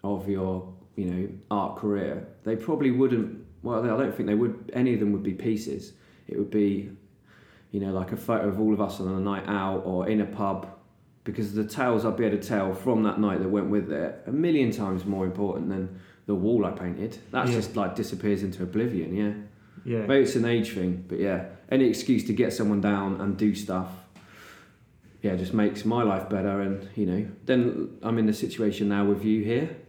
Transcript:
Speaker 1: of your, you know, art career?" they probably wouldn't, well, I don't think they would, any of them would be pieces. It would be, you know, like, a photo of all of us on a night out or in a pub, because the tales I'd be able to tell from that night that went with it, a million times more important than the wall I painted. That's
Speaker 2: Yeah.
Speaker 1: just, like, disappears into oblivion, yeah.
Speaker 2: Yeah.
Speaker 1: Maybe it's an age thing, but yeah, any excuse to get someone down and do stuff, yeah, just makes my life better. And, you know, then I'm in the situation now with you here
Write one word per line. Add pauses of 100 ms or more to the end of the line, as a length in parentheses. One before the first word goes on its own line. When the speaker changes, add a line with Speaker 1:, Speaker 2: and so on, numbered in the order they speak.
Speaker 1:
of
your, (240)
you
know, (220)
art
career?" (160)
they
probably
wouldn't, (180)
well,
I
don't
think
they
would,
any
of
them
would
be
pieces. (340)
It
would
be, (800)
you
know,
like,
a
photo
of
all
of
us
on
a
night
out
or
in
a
pub, (560)
because
the
tales
I'd
be
able
to
tell
from
that
night
that
went
with
it,
a
million
times
more
important
than (280)
the
wall
I
painted. (140)
That's
Speaker 2:
Yeah.
Speaker 1:
just,
like,
disappears
into
oblivion,
yeah. (520)
Speaker 2:
Yeah.
Speaker 1:
Maybe
it's
an
age
thing,
but
yeah, (260)
any
excuse
to
get
someone
down
and
do
stuff, (1300)
yeah,
just
makes
my
life
better.
And,
you
know, (200)
then (120)
I'm
in
the
situation
now
with
you
here (200)